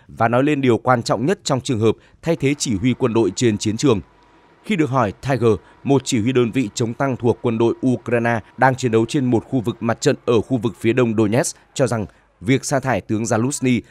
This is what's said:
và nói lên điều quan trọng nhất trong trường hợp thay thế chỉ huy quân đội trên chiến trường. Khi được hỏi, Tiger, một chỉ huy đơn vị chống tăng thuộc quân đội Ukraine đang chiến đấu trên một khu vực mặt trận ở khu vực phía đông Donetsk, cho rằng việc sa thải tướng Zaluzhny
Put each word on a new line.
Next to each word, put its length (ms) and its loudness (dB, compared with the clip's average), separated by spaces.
và 200 0
nói 160 2
lên 180 0
điều 160 4
quan 260 0
trọng 220 -2
nhất 180 0
trong 180 -2
trường 180 -2
hợp 160 2
thay 140 0
thế 220 0
chỉ 180 -2
huy 180 2
quân 200 0
đội 220 2
trên 220 2
chiến 200 -2
trường. 240 2
Khi 120 -2
được 140 0
hỏi, 220 0
Tiger, 420 0
một 220 2
chỉ 160 0
huy 100 0
đơn 200 2
vị 220 -2
chống 200 -4
tăng 220 -4
thuộc 260 0
quân 160 -2
đội 160 2
Ukraine 520 0
đang 180 -4
chiến 160 -4
đấu 140 2
trên 200 -2
một 200 0
khu 160 -4
vực 180 -6
mặt 220 -6
trận 140 2
ở 160 2
khu 160 -2
vực 220 -4
phía 140 0
đông 240 0
Donetsk, 400 0
cho 140 0
rằng 180 -4
việc 240 0
sa 140 -2
thải 220 -2
tướng 220 -4
Zaluzhny 680 0